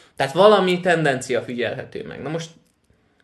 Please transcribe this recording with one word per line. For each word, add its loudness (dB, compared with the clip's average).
Tehát -2
valami 4
tendencia 0
figyelhető -8
meg. -14
Na -10
most -8